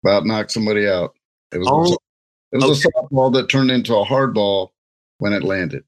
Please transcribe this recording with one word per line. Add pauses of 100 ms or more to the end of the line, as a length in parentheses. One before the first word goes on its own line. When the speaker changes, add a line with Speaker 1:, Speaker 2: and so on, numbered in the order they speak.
Speaker 1:
about
knocked
somebody
out. (400)
It
was
a
Speaker 2:
Oh,
Speaker 1:
so-, (540)
it
was
a
Speaker 2:
okay.
Speaker 1:
softball
that
turned
into
a
hard
ball (460)
when
it
landed.